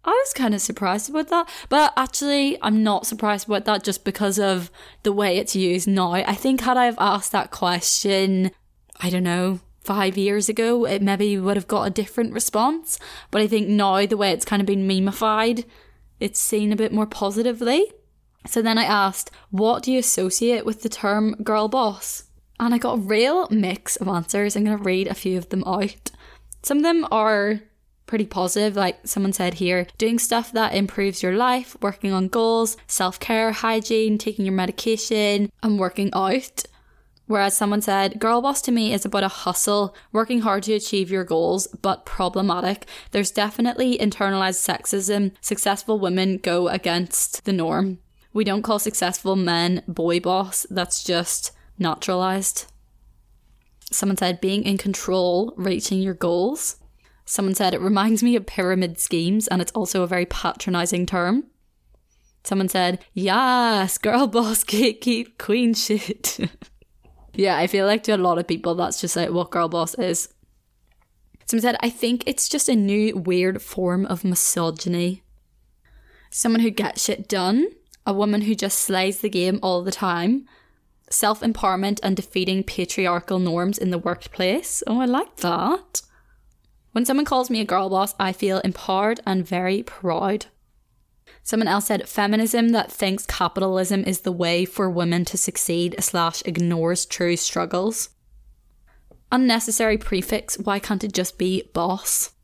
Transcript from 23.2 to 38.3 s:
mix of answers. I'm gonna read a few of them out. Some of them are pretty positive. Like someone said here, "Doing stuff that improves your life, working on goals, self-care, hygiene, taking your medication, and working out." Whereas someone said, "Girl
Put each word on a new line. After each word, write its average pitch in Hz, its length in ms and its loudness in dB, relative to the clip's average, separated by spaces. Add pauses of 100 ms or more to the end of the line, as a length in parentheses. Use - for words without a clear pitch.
mix 202 460 0
of 190 120 -4
answers. 202 480 0
I'm 208 80 2
gonna 214 120 2
read 190 320 0
a 190 60 -4
few 185 240 -2
of 175 100 -6
them 190 180 -2
out. 190 440 -4 (520)
Some 285 160 2
of 294 60 4
them 339 260 2
are 214 520 2 (440)
pretty 214 200 0
positive. 202 500 0
Like 190 280 0
someone 196 280 0
said 180 220 -2
here, 180 320 0 (120)
"Doing 233 200 2
stuff 233 340 -2
that 220 220 0
improves 196 480 -2
your 185 120 0
life, 247 460 0
working 196 320 -2
on 190 160 0
goals, 226 480 2 (100)
self-care, 220 680 0
hygiene, 220 640 0
taking 214 260 -4
your 190 100 0
medication, 208 960 0 (120)
and 208 160 2
working 190 340 0
out." 190 520 -2 (640)
Whereas 202 300 2
someone 208 240 2
said, 196 380 0
"Girl 233 240 2